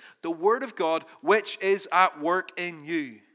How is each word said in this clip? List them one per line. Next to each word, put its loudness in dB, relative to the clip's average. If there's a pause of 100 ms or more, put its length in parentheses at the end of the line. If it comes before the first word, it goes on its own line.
(220)
the -4
word 0
of -12
God -2 (180)
which 2
is 0
at 4
work -2
in -8
you." -6 (160)